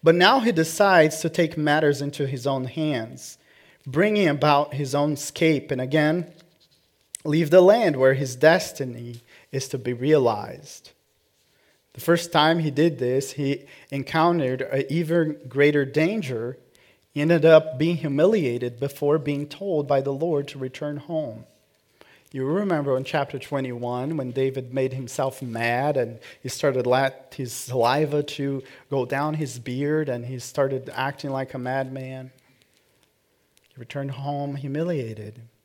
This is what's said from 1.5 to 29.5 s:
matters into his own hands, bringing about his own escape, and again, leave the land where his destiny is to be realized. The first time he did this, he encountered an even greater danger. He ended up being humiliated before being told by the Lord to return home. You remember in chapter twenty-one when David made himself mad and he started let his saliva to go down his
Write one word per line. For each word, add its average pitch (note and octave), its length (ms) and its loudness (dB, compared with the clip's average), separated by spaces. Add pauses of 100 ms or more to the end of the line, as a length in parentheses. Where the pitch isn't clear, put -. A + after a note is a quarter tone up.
matters D3 440 2
into C#3+ 260 -4
his B2+ 200 -6
own C3 180 -2
hands, B2+ 720 -6 (480)
bringing F#3+ 420 2
about D3 460 2
his C#3 220 -4
own D3 180 0
escape, D3+ 580 0
and C3 80 -4
again, D3+ 540 0 (920)
leave D3+ 280 2
the F3+ 100 10
land F#3+ 340 6
where C3+ 200 4
his C3 200 -4
destiny A#2+ 840 0 (280)
is C3 200 -6
to C3+ 80 -6
be B2 160 -4
realized. B2 960 0 (1040)
The - 80 -18
first E3+ 300 0
time D#3+ 280 4
he D#3 120 -2
did D3 260 2
this, B2+ 360 -2
he C#3 320 -4 (260)
encountered C#3 720 0
an C#3 260 -2
even D#3+ 480 0 (100)
greater C#3+ 380 4
danger. C3 720 -2 (540)
He C#3+ 100 -4
ended D#3 240 4
up D#3 320 8
being E3 200 0
humiliated C#3 840 0
before C#3+ 400 0
being C#3+ 280 -6
told D#3 400 -4
by C3+ 140 2
the C#3 100 -4
Lord C#3+ 380 -2
to - 80 -16
return C#3+ 400 -8
home. C3+ 480 -8 (880)
You C3 140 -6
remember D3+ 520 0
in C3 60 -4
chapter C#3+ 340 -4
twenty-one B2 800 -6
when B2+ 140 -6
David C3 420 -4
made C3 200 -2
himself C3 500 -6
mad A#2+ 520 0
and A#2 240 -2 (220)
he C3 80 -8
started B2+ 380 0
let C3 500 0
his B2+ 160 -8
saliva C3+ 680 0
to C#3 400 -6 (260)
go C3+ 160 0
down C#3+ 300 -2
his B2+ 240 -6